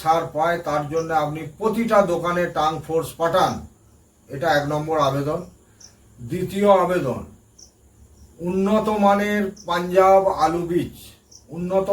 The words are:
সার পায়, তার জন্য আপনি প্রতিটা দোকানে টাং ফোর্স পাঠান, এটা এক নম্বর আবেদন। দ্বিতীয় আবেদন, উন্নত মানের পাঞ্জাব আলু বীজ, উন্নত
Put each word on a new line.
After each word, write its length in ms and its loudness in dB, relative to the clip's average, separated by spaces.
সার 240 0
পায়, 220 0
তার 240 -2
জন্য 180 -4
আপনি 180 -6
প্রতিটা 400 0
দোকানে 320 0
টাং 140 0
ফোর্স 240 -4
পাঠান, 320 2
এটা 180 -6
এক 60 0
নম্বর 240 -2
আবেদন। 320 -2
দ্বিতীয় 500 0
আবেদন, 380 -2
উন্নত 400 0
মানের 400 2
পাঞ্জাব 560 4
আলু 260 0
বীজ, 240 -2
উন্নত 380 -2